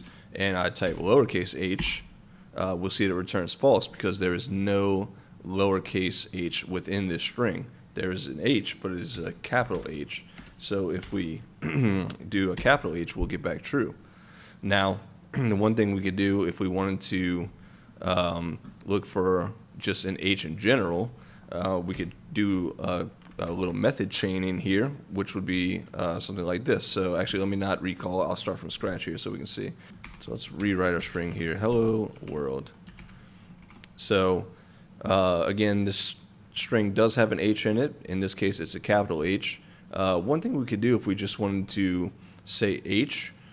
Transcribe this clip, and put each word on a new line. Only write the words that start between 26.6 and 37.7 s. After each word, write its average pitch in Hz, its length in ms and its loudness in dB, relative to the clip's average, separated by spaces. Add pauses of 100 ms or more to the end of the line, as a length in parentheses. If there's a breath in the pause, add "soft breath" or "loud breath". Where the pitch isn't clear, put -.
this. 110 220 2
So 90 300 0
actually, 95 240 0
let 98 80 0
me 98 80 0
not 98 240 -2
recall. 92 420 -2
I'll 87 140 0
start 90 220 -4
from 85 120 -10
scratch 90 340 -4
here 85 120 -6
so - 140 -6
we 101 80 -6
can - 80 -10
see. 101 260 -4 (460 loud breath)
So - 140 -10
let's 113 200 -10
rewrite 90 420 2
our 85 60 0
string 85 320 -4
here. 82 240 -2
"Hello 110 560 2 (160)
world." 69 440 -6 (1200 loud breath)
So, 95 500 4 (560 loud breath)
uh, 92 440 4
again, 101 380 2
this - 320 -2 (380)
string 107 380 2
does 110 220 4
have 110 180 4
an 80 80 0
H 104 260 2
in 107 120 4